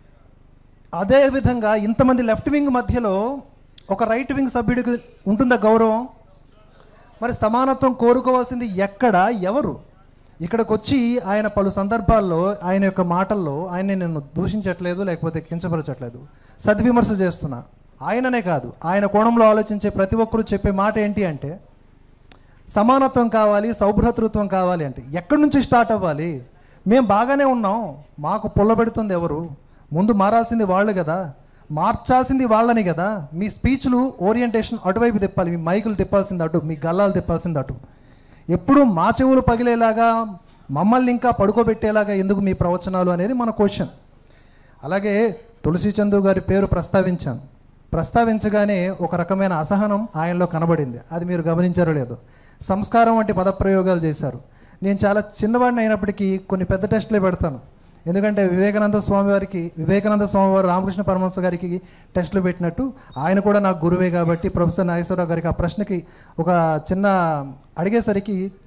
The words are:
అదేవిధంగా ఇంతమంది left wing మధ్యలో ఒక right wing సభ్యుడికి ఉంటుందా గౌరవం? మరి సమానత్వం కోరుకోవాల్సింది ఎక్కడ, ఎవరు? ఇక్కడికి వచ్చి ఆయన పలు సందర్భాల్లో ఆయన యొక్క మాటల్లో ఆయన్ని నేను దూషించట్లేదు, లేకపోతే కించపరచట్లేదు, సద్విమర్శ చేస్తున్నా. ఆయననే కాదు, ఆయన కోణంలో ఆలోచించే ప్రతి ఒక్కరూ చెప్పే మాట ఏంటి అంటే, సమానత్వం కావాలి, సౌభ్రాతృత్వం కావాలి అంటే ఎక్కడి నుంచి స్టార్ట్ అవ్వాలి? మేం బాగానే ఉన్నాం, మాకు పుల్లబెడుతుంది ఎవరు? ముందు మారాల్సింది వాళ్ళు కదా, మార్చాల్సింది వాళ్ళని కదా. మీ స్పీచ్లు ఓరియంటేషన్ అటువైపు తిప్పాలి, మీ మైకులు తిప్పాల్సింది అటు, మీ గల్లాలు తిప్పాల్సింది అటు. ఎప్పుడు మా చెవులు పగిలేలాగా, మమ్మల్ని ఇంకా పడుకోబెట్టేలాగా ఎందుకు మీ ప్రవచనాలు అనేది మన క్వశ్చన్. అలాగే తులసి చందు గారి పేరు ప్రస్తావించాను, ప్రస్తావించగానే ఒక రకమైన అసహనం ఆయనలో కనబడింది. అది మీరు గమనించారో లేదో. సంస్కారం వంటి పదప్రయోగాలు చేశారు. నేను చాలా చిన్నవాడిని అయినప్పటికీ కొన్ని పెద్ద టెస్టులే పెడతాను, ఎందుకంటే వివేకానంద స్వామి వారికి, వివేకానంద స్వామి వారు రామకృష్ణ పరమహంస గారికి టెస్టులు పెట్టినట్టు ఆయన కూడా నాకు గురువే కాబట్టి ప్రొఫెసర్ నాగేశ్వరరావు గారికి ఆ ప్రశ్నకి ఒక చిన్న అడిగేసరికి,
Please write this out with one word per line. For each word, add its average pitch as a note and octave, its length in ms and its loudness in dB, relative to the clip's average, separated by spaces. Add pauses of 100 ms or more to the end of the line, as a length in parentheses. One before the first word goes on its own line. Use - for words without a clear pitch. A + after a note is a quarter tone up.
(920)
అదేవిధంగా B3 800 2
ఇంతమంది A#3+ 480 2
left A3 260 -2
wing C#4+ 200 2
మధ్యలో A#3+ 720 -2 (480)
ఒక G3 140 -2
right B3 300 -2
wing C4+ 160 -2
సభ్యుడికి A#3+ 480 -2 (300)
ఉంటుందా B3 280 2
గౌరవం? A3+ 520 2 (1160)
మరి B3 100 -2
సమానత్వం B3+ 600 2
కోరుకోవాల్సింది B3 880 0
ఎక్కడ, G3+ 340 0 (280)
ఎవరు? F#3+ 480 -4 (500)
ఇక్కడికి A3 320 -2
వచ్చి A#3+ 460 0
ఆయన G#3 280 -2
పలు G3+ 220 0
సందర్భాల్లో G3 960 0
ఆయన F#3+ 200 0
యొక్క F#3+ 180 0
మాటల్లో F3+ 680 -2
ఆయన్ని F#3+ 280 -4
నేను E3+ 240 -4
దూషించట్లేదు, F3+ 880 -4
లేకపోతే D#3+ 300 -4
కించపరచట్లేదు, D3 880 -8 (340)
సద్విమర్శ A3 500 2
చేస్తున్నా. E3 520 -4 (380)
ఆయననే A#3+ 400 -2
కాదు, C#3+ 320 -4 (120)
ఆయన G3 200 0
కోణంలో A3 440 4
ఆలోచించే G#3+ 400 0
ప్రతి F#3+ 260 0
ఒక్కరూ A3+ 280 0 (100)
చెప్పే G3+ 180 0
మాట G3+ 260 0
ఏంటి G#3 280 -2
అంటే, D#3 340 -8 (1120)
సమానత్వం B3+ 600 2
కావాలి, G#3+ 440 2
సౌభ్రాతృత్వం G#3+ 760 0
కావాలి F3+ 380 0
అంటే B2 180 -10 (160)
ఎక్కడి D4 220 0
నుంచి C#4+ 220 4
స్టార్ట్ A#3 280 2
అవ్వాలి? E3 520 -2 (440)
మేం B3 180 6
బాగానే B3 380 2
ఉన్నాం, A3 540 -2 (220)
మాకు G3 280 -4
పుల్లబెడుతుంది A3 640 0
ఎవరు? E3 360 -4 (440)
ముందు G3 180 2
మారాల్సింది A3+ 520 2
వాళ్ళు G3+ 300 2
కదా, E3+ 400 -4 (380)
మార్చాల్సింది B3+ 720 0
వాళ్ళని A3+ 380 2
కదా. F3+ 500 -2
మీ F#3+ 160 -4
స్పీచ్లు B3+ 720 0
ఓరియంటేషన్ A3+ 640 0
అటువైపు A3 320 2
తిప్పాలి, F#3+ 340 -2
మీ F3 60 -2
మైకులు F#3+ 360 -2
తిప్పాల్సింది F#3+ 500 -2
అటు, D#3+ 140 0
మీ D#3 280 -4
గల్లాలు F#3+ 260 2
తిప్పాల్సింది E3+ 480 -2
అటు. - 160 -6 (720)
ఎప్పుడు C4+ 320 4
మా G3+ 300 2 (100)
చెవులు C4 200 4
పగిలేలాగా, A#3 960 0 (340)
మమ్మల్ని A#3 400 2
ఇంకా A#3+ 200 0
పడుకోబెట్టేలాగా G#3+ 840 0
ఎందుకు F#3+ 260 0
మీ F#3+ 140 0
ప్రవచనాలు F3+ 580 0
అనేది F3+ 220 -2
మన B3 160 -2
క్వశ్చన్. G#3 380 0 (960)
అలాగే G3+ 580 -2 (240)
తులసి F3 360 0
చందు G#3 140 2
గారి G3 260 2
పేరు F#3+ 240 0
ప్రస్తావించాను, F3+ 760 -2 (520)
ప్రస్తావించగానే G#3 960 0
ఒక F3 260 -4
రకమైన F#3+ 380 0
అసహనం G3+ 640 0
ఆయనలో F3 300 0
కనబడింది. D#3+ 540 0 (120)
అది E3+ 140 -6
మీరు F3+ 160 -2
గమనించారో E3+ 520 2
లేదో. A#2+ 240 -4 (440)
సంస్కారం A3+ 560 2
వంటి G#3+ 160 0
పదప్రయోగాలు F#3+ 680 2
చేశారు. D3 420 -4 (420)
నేను G3 220 0
చాలా G3+ 180 2 (200)
చిన్నవాడిని A#3+ 380 2
అయినప్పటికీ G3+ 560 0
కొన్ని F#3+ 280 -4
పెద్ద F#3+ 200 0
టెస్టులే G#3+ 340 0
పెడతాను, F3+ 400 0 (480)
ఎందుకంటే G3+ 400 0
వివేకానంద G3+ 460 2
స్వామి G3+ 380 0
వారికి, G3 460 -2
వివేకానంద G3+ 440 0
స్వామి G3 320 2
వారు F#3+ 140 2
రామకృష్ణ F#3 340 -2
పరమహంస F#3 380 -2
గారికి F3+ 420 -4 (340)
టెస్టులు F#3 260 0
పెట్టినట్టు F3+ 520 -2 (240)
ఆయన F3 220 0
కూడా G3+ 200 2
నాకు F#3 260 0
గురువే F3+ 260 2
కాబట్టి E3+ 380 0
ప్రొఫెసర్ F3 380 0
నాగేశ్వరరావు F3 420 -2
గారికి E3 180 -2
ఆ D#3+ 40 0
ప్రశ్నకి F3 560 -4 (320)
ఒక E3 420 2 (100)
చిన్న F#3+ 140 0 (720)
అడిగేసరికి, G3 720 -2 (160)